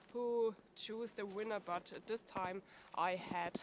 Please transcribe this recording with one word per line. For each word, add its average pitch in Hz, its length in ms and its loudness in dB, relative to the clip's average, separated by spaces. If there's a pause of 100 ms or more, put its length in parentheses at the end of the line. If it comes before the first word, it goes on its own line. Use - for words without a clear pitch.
(120)
who 233 400 4 (220)
choose 220 380 -4
the 208 140 -4
winner, 208 380 0
but 175 300 -2
at - 140 -10
this 226 140 0
time 190 380 -2 (360)
I 175 180 6
had 175 380 -2 (100)